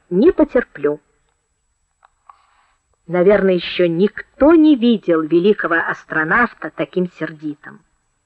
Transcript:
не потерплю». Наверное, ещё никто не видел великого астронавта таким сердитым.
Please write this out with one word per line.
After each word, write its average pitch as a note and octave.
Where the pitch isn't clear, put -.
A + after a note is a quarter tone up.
не A#3
потерплю». D3+
Наверное, F#3
ещё F3
никто G3+
не D#4
видел G#3
великого E3+
астронавта E3
таким F3
сердитым. D3+